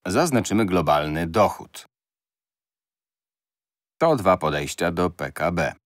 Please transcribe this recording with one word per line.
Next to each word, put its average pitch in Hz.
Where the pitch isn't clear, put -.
zaznaczymy 113
globalny 78
dochód. -
To 160
dwa 95
podejścia 76
do 87
P 71
K 80
B. 82